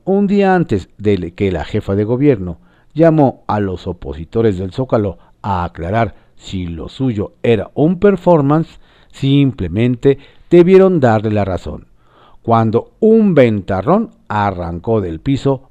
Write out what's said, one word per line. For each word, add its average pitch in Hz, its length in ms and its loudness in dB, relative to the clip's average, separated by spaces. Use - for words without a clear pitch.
un 196 220 0
día 196 280 2
antes 120 320 -2
de 98 360 -2
que 98 180 -2
la 80 140 -4
jefa 101 280 -6
de 104 120 0
gobierno 117 540 -2
llamó 156 540 2
a 107 120 -2
los 95 260 -6
opositores 90 720 -4
del 92 140 -8
Zócalo 110 460 -4
a 92 240 -4
aclarar 98 500 -4
si 92 280 -10
lo 85 220 -10
suyo 110 460 -6
era 110 300 0
un 170 260 0
performance, 165 800 0
simplemente 127 1080 0
debieron 185 520 4
darle 110 300 2
la 104 120 0
razón, 90 440 -8
cuando 113 600 0
un 214 340 4
ventarrón 113 760 0
arrancó 101 720 -4
del 82 180 -8
piso 135 520 -4